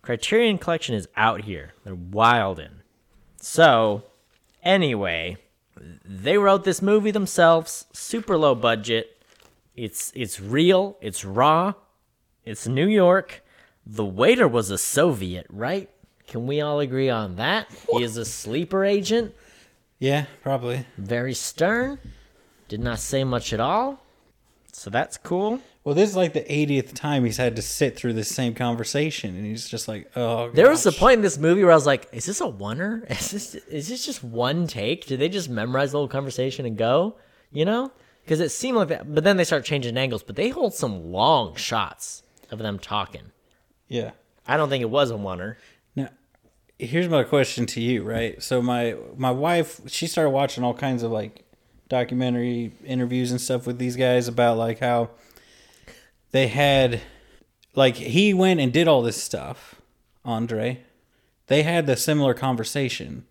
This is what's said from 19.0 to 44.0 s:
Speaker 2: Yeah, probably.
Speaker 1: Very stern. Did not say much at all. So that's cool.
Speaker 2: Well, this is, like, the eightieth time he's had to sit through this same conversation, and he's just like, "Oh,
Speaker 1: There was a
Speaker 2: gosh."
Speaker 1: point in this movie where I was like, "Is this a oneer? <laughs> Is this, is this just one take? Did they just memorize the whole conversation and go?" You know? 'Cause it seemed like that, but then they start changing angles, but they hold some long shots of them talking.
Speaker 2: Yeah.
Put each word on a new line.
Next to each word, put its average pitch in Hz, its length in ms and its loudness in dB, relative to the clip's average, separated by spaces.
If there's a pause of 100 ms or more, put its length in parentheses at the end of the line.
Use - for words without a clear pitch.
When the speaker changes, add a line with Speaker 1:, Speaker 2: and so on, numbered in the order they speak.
Speaker 2:
Yeah, 139 280 0 (160)
probably. 123 440 -4 (100)
Speaker 1:
Very 120 380 -4
stern. 240 640 -2 (680)
Did 107 120 -8
not 120 180 -4
say 135 260 -2
much 123 280 -2
at 110 80 -2
all. 220 420 -2 (720)
So - 180 -14
that's 120 260 -2
cool. 208 440 -2 (220)
Speaker 2:
Well, 143 120 -2
this 202 160 4
is, 190 60 -4
like, 180 180 2
the 143 180 -4
eightieth 143 400 0
time 143 320 0
he's 110 140 -2
had 120 180 0
to 107 60 -6
sit - 340 -2
through 120 160 -4
this 110 160 -2
same 120 260 -4
conversation, 120 800 -4
and 104 100 -8
he's 110 220 -8
just - 200 -8
like, 107 260 -12
"Oh, 117 360 -2
Speaker 1:
There 165 180 8
was 285 160 4
a 202 60 6
Speaker 2:
gosh." 147 80 -6
Speaker 1:
point 247 160 8
in 220 80 2
this 151 160 0
movie 170 240 4
where 175 100 8
I - 20 12
was 147 120 6
like, 139 260 2
"Is 113 140 -10
this 208 160 -4
a - 20 -2
oneer? 190 640 -6
<laughs> - 0 -
Is - 200 -6
this, 202 240 -10
is 151 340 -10
this 247 160 -8
just - 180 -8
one 127 440 -2
take? 127 400 -4
Did 135 120 -4
they 156 120 0
just 185 180 -6
memorize 127 440 -2
the 147 60 -2
whole 139 100 -2
conversation 131 580 -4
and 113 100 -6
go?" 139 400 2 (340)
You 147 140 -2
know? 240 260 -2 (360)
'Cause 156 140 0
it 160 100 0
seemed 254 260 -4
like 185 120 2
that, 151 260 -6
but 156 100 2
then 196 140 4
they 175 60 4
start 151 200 0
changing 123 320 -4
angles, 127 260 -2
but 101 140 -12
they 214 140 -2
hold 262 240 -2
some 92 360 -6
long 107 460 2
shots - 680 -6 (280)
of 110 80 -12
them 107 200 -6
talking. - 540 -8 (560)
Speaker 2:
Yeah. 113 220 -6 (360)